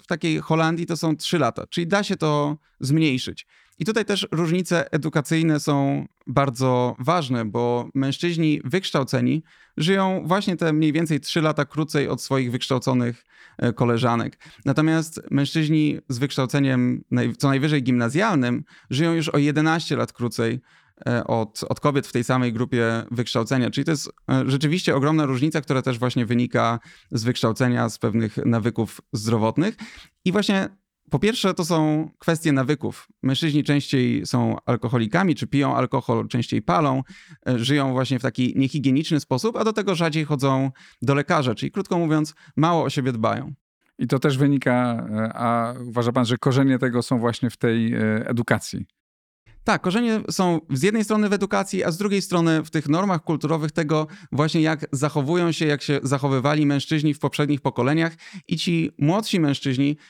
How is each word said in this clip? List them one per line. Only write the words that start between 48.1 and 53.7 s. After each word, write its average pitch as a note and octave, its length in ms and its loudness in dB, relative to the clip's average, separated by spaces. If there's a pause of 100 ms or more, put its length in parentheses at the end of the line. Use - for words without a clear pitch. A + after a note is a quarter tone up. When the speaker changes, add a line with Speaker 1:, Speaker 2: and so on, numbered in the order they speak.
Speaker 2:
edukacji? - 580 -2 (800)
Speaker 1:
Tak, G3+ 180 2
korzenie A3 480 0
są F3 300 2 (100)
z C3+ 140 -2
jednej G#3+ 200 2
strony G#3+ 260 2
w G3 40 2
edukacji, G3 500 0
a F3 80 0
z D#3+ 60 -4
drugiej G3+ 240 0
strony E3 420 2
w D3+ 60 -12
tych D3+ 200 -4
normach F3 340 0
kulturowych D#3 480 -2